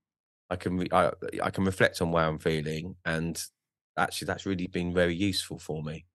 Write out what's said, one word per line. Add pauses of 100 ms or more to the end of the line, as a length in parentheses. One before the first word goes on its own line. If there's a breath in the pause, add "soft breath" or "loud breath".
(480)
I
can
re-,
I, (320)
I
can
reflect
on
why
I'm
feeling,
and (560)
actually
that's
really
been
very
useful
for
me."